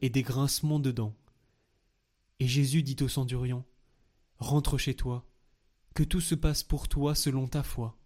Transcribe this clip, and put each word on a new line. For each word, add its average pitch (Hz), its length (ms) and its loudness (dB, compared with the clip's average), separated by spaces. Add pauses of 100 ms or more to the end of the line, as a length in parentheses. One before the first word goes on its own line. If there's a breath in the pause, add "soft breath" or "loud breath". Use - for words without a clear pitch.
et 135 80 2
des 127 140 2
grincements 139 580 0
de 135 120 2
dents. » 110 220 -2 (1300)
Et 131 80 2
Jésus 139 340 2
dit 135 200 -2
au 135 60 2
centurion, « 127 580 -2 (720)
Rentre 143 400 2
chez 131 160 -2
toi, 123 340 -4 (680)
que - 80 2
tout 165 200 0
se 165 120 -2
passe 147 280 2
pour - 260 -2
toi 147 260 2
selon 131 340 0
ta 147 140 -2
foi. » 113 440 -6